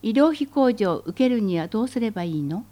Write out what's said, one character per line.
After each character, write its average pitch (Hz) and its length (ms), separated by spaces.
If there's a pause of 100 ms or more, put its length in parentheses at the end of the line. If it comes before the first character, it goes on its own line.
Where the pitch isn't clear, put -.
医 226 80
療 294 240
費 277 140
控 254 260
除 185 200
を 147 120
受 170 60
け 254 160
る 247 100
に 190 220
は 165 80
ど 220 140
う 254 60
す 247 120
れ 226 100
ば 185 140
い 160 160
い - 20
の？ 160 300